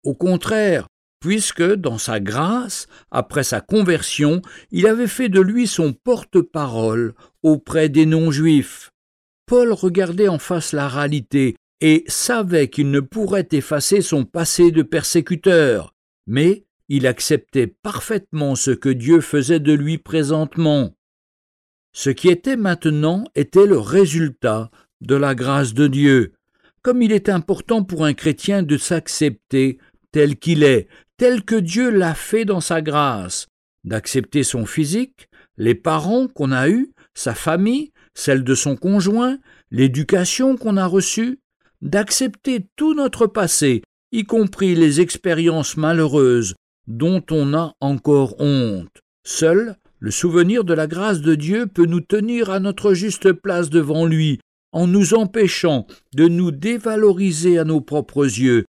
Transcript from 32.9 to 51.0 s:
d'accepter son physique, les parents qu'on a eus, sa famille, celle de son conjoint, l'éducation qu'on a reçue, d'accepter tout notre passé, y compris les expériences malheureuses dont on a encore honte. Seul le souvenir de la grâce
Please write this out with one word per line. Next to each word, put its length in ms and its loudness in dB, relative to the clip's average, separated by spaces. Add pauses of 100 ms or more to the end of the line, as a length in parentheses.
d'accepter 580 -4
son 240 -4
physique, 640 -6 (280)
les 180 0
parents 520 -2
qu'on 240 -4
a 180 0
eus, 200 0 (240)
sa 220 -6
famille, 560 -2 (240)
celle 280 0
de 120 2
son 200 -2
conjoint, 640 0 (320)
l'éducation 880 0
qu'on 180 -2
a 120 0
reçue, 500 -2 (460)
d'accepter 840 -4 (100)
tout 200 0
notre 320 0
passé, 560 0 (280)
y 120 -4
compris 500 0
les 280 4
expériences 760 -2
malheureuses 800 2 (320)
dont 420 -2
on 240 0
a 260 -4
encore 640 0
honte. 600 -2 (220)
Seul 520 0 (240)
le 100 -6
souvenir 540 2
de 100 0
la 140 0
grâce 340 -4